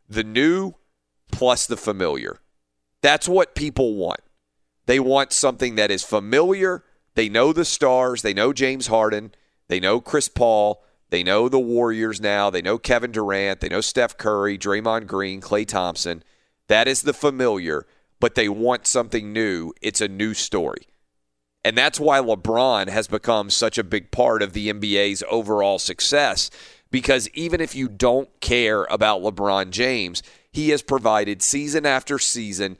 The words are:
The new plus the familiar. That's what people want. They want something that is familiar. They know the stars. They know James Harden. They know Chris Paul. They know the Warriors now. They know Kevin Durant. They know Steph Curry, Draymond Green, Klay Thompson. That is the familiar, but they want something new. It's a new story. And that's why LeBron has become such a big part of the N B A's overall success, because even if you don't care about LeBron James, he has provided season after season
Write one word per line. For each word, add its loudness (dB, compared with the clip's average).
The -4
new 0
plus 2
the -4
familiar. -4
That's 2
what 2
people -2
want. -4
They 4
want 2
something 0
that 4
is -2
familiar. 0
They 2
know 4
the 0
stars. 2
They -2
know 2
James -2
Harden. 0
They 0
know 2
Chris -2
Paul. 2
They 0
know 4
the 4
Warriors 0
now. 2
They -2
know 0
Kevin 0
Durant. -2
They -6
know -2
Steph -2
Curry, 0
Draymond -2
Green, -4
Klay -2
Thompson. -4
That 4
is 0
the 0
familiar, -2
but 2
they 2
want -2
something -2
new. -2
It's -4
a -2
new -4
story. -4
And 0
that's 0
why 4
LeBron 0
has -2
become -2
such 0
a -4
big -6
part 2
of -4
the -4
N -6
B -2
A's 0
overall 0
success, 0
because 0
even -4
if -6
you -4
don't 0
care 2
about 2
LeBron 0
James, -4
he -2
has 0
provided 0
season -2
after -2
season -4